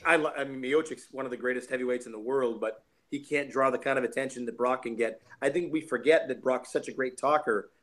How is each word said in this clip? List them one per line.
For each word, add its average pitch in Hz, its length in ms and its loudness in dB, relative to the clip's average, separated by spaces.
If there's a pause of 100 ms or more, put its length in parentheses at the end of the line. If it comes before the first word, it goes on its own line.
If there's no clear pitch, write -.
I, 170 120 6
lo-, 151 200 2
I 139 80 -2
mean, 135 180 -8
Miocic's 139 480 0
one 135 140 -6
of 123 60 -6
the 123 60 -6
greatest 123 340 -2
heavyweights 123 360 -2
in 113 60 -14
the 107 60 -12
world, 117 420 0
but 110 240 -4 (260)
he 147 100 -4
can't 143 300 -2
draw 131 200 4
the 123 80 0
kind 135 200 0
of 123 60 0
attention 123 420 -2
that 117 100 -8
Brock 123 280 2
can 117 120 -4
get. 110 240 0 (220)
I 139 80 4
think 165 220 -2
we 156 80 0
forget 135 480 4
that 123 140 -4
Brock's 127 300 0
such 143 160 -2
a 120 40 -10
great 127 260 -4
talker 139 520 2 (120)